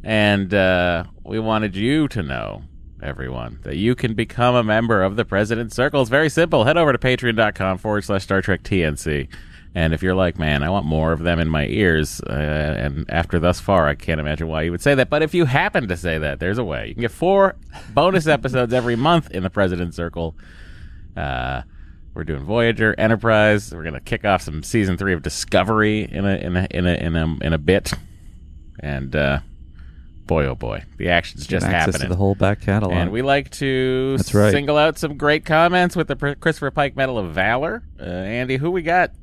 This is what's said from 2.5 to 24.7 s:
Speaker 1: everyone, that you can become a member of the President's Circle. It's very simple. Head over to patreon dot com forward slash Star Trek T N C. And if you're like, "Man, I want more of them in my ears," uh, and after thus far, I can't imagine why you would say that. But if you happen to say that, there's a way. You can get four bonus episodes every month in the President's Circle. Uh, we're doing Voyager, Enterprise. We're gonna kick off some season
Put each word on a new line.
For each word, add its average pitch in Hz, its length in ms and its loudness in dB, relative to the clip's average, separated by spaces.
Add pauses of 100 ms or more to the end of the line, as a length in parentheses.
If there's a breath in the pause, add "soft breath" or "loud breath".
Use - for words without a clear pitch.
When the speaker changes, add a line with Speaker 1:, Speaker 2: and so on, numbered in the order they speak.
Speaker 1:
everyone, 64 640 -10
that 71 140 -8
you 117 180 2
can 113 180 -4
become 120 420 0
a 120 80 4
member 110 380 2
of 95 140 2
the 113 80 0
President's 110 520 -2
Circle. 139 260 2
It's 113 80 0
very 147 200 4
simple. 160 360 2
Head 156 120 4
over 156 140 4
to 120 60 2
patreon 123 400 0
dot 107 180 2
com 95 220 0
forward 104 260 -2
slash 98 200 -2
Star 95 180 2
Trek 92 220 0
T 92 200 2
N 73 140 0
C. 73 320 -4 (460 loud breath)
And 80 180 2
if 80 100 -2
you're 92 100 2
like, 90 240 2
"Man, 76 240 0
I 73 80 0
want 92 160 0
more 78 280 2
of 80 80 -2
them 85 180 2
in 80 100 0
my 76 180 0
ears," 80 540 2
uh, 76 560 -2
and 73 320 -4
after 85 300 0
thus 87 200 2
far, 87 280 4
I 73 80 2
can't 80 240 -2
imagine 76 280 -4
why 78 160 -2
you 85 80 0
would 87 100 -6
say 139 120 4
that. 131 160 2
But 151 140 2
if 147 100 -2
you 175 120 4
happen 147 420 0
to 87 100 -2
say 82 220 -2
that, 73 200 -4
there's 95 180 -2
a 123 60 -2
way. 60 260 -6
You - 40 -12
can 113 80 -8
get 117 100 -2
four 190 440 2 (340 loud breath)
bonus 165 380 4
episodes 127 460 2
every 120 220 2
month 165 360 2
in 92 100 -4
the 92 80 -2
President's 90 460 0
Circle. 85 400 -6 (800 loud breath)
Uh, 65 440 -4 (520 soft breath)
we're 82 120 -8
doing 71 180 -6
Voyager, 110 540 2
Enterprise. 107 760 4
We're 82 100 -10
gonna 73 180 -6
kick - 240 -6
off 95 180 2
some 78 180 -6
season 95 360 0